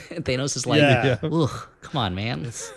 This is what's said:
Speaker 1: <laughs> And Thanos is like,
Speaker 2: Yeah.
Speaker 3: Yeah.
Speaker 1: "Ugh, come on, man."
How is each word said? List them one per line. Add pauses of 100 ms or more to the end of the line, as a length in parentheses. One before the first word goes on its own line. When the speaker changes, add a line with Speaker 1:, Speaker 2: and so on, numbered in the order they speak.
Speaker 1:
<laughs>
And
Thanos
is
like,
Speaker 2:
Yeah.
Speaker 3:
Yeah.
Speaker 1:
"Ugh, (140)
come
on,
man." (260)